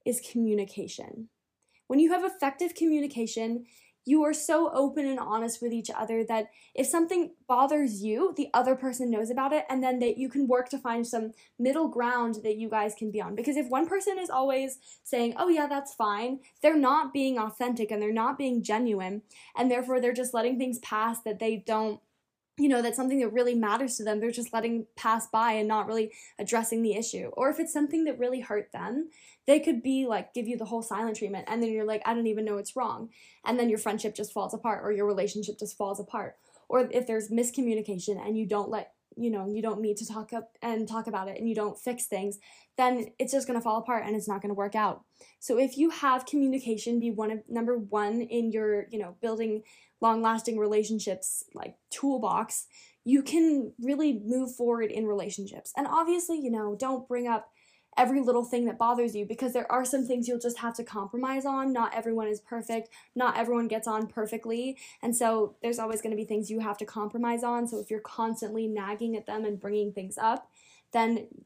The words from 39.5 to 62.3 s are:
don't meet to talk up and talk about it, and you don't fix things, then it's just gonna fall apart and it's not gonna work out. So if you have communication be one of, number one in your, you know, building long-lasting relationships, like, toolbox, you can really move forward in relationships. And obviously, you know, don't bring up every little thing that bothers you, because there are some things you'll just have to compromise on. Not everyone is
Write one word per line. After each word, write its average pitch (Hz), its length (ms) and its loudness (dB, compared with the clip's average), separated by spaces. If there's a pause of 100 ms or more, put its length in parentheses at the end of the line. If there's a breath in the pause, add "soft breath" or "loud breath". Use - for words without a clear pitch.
don't 214 200 -2
meet 208 160 0
to 220 100 -8
talk 214 260 -10
up 226 300 -10
and 226 240 -2
talk 220 180 -6
about 196 220 -4
it, 196 100 -8
and 226 100 -2
you 226 60 2
don't 208 240 -2
fix 240 300 -4
things, 202 320 -4 (360 loud breath)
then 254 440 2
it's 269 140 -2
just 269 120 2
gonna 240 160 -2
fall 226 160 0
apart 226 300 -2
and 214 80 -2
it's 202 120 -4
not 196 140 -2
gonna 202 140 -4
work 202 180 -2
out. 214 300 0 (360 soft breath)
So 233 200 0
if 269 180 2
you 320 140 4
have 262 340 2
communication 254 760 0
be 233 120 0
one 214 180 -2
of, 214 180 -6
number 233 300 0
one 214 440 0
in 233 300 0
your, 214 380 0
you 226 80 -8
know, 180 240 -6
building 220 400 -2 (400 soft breath)
long-lasting 226 560 2
relationships, 208 880 0 (100)
like, - 240 -12 (140)
toolbox, 226 760 0 (380 loud breath)
you 269 180 6
can 294 580 2
really 285 320 2
move 240 440 -2
forward 233 360 0
in 220 140 -2
relationships. 202 720 -6
And 285 80 0
obviously, 330 540 0
you 269 100 -2
know, 214 260 -2
don't 254 320 -4
bring 240 200 -2
up 226 240 -2 (460 soft breath)
every 254 220 6
little 240 240 4
thing 240 220 0
that 233 120 -2
bothers 233 380 2
you, 208 100 -4
because 233 280 -4
there 240 180 -2
are 254 140 2
some 262 200 0
things 247 220 0
you'll 247 100 -2
just 233 200 -4
have 233 180 -4
to 233 80 -6
compromise 254 600 -4
on. 269 260 0
Not 233 240 0
everyone 226 320 -2
is 208 140 -2